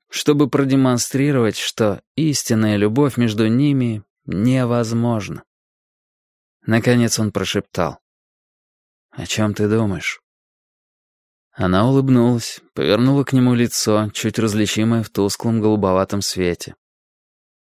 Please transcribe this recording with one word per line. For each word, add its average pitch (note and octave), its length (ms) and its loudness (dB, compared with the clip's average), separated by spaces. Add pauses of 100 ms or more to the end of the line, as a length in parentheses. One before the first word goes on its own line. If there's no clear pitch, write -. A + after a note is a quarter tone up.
чтобы D3 400 0
продемонстрировать, C3 1080 0
что - 440 -2 (140)
истинная A2+ 640 0
любовь A2+ 400 0
между A2 300 0
ними B2 560 0 (220)
невозможна. A#2 1160 -2 (1200)
Наконец A#2 540 2
он G#2+ 120 0
прошептал: F#2 680 -4 (1120)
"О - 140 -10
чём G#2+ 280 -2
ты G#2 140 -2
думаешь?" G#2 540 -2 (1300)
Она F#2+ 360 2
улыбнулась, B2+ 760 2 (120)
повернула B2 520 2
к - 80 -4
нему B2 200 4
лицо, A2 600 0
чуть - 260 -4
различимое A2 640 0
в G#2+ 60 -10
тусклом A2+ 500 -2
голубоватом G2+ 600 0
свете. - 540 -4 (1000)